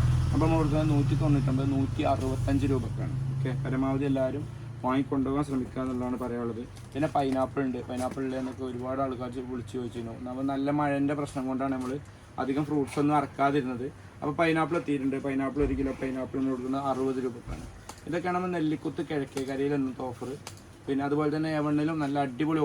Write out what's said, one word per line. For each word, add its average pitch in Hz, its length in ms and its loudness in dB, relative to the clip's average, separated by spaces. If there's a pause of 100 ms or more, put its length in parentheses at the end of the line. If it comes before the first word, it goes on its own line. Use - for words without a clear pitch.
(340)
അപ്പോൾ, 147 120 6
നമ്മൾ 165 140 6
കൊടുക്കുന്നത് 151 340 4
നൂറ്റി 143 280 4
തൊണ്ണൂറ്റൊമ്പത്, 135 520 4
നൂറ്റി 135 280 2 (100)
അറുപത്തഞ്ച് 131 600 2
രൂപക്കാണ്. 131 440 0 (180)
ഓക്കെ, 131 180 0 (120)
പരമാവധി 135 460 0
എല്ലാവരും 131 340 0 (420)
വാങ്ങിക്കൊണ്ടുപോകാൻ 135 640 2
ശ്രമിക്കുക 131 360 -2
എന്നുള്ളതാണ് 123 380 -2
പറയാനുള്ളത്. 120 420 -4 (300)
പിന്നെ 151 220 2
പൈനാപ്പിൾ 135 500 2
ഉണ്ട്, 123 120 -2 (120)
പൈനാപ്പിൾ 127 380 -2
ഇല്ലേ 131 140 -2
എന്നൊക്കെ 131 280 -6
ഒരുപാട് 127 360 -4
ആൾക്കാർ 127 240 -4 (220)
വിളിച്ച് 123 260 -8
ചോദിച്ചിരുന്നു. 117 380 -6 (120)
നമ്മൾ 127 260 -4
നല്ല 139 260 0
മഴേൻ്റെ 143 400 2
പ്രശ്നം 143 300 -4
കൊണ്ടാണ് 131 260 -2
നമ്മൾ 127 160 -4 (520)
അധികം 135 260 0
ഫ്രൂട്ട്സ് 143 320 0
ഒന്നും 147 180 4
ഇറക്കാതിരുന്നത്. 139 640 0 (360)
അപ്പോൾ, 147 200 -2
പൈനാപ്പിൾ 160 380 4
എത്തിയിട്ടുണ്ട്. 135 380 0 (100)
പൈനാപ്പിൾ, 135 400 0
ഒരു 131 140 0
കിലോ 135 200 0
പൈനാപ്പിൾ 131 380 -4
നമ്മൾ 131 160 2
കൊടുക്കുന്നത് 131 280 -2 (100)
അറുപത് 131 340 0
രൂപക്കാണ്. - 360 -8 (440)
ഇതൊക്കെയാണ് 175 300 -2
നമ്മൾ 180 200 0
നെല്ലിക്കുത്ത് 156 440 -2 (100)
കിഴക്കേക്കരയിൽ 139 680 0
ഇന്നത്തെ 131 300 -2
ഓഫർ. 123 220 -8 (560)
പിന്നെ, 139 220 2
അതുപോലെ 147 280 2
തന്നെ 160 220 0
ഏവണ്ണിലും 151 460 2
നല്ല 143 200 0
അടിപൊളി 151 400 0